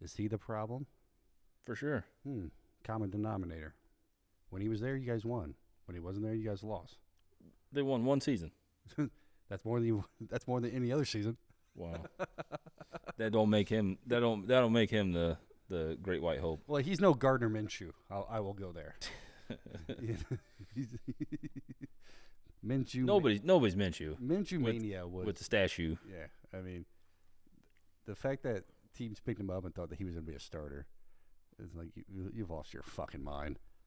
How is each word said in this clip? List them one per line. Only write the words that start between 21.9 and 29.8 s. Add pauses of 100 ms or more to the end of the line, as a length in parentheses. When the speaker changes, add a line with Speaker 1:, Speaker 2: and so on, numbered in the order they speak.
Speaker 1:
Minshew
ma-
Speaker 2:
Nobody's,
nobody's
Minshew
Speaker 1:
Minshew
Speaker 2:
with,
Speaker 1:
mania
was
Speaker 2:
with
the
statue. (140)
Speaker 1:
Yeah, (300)
I
mean, (1200)
the
fact
that (300)
teams
picked
him
up
and
thought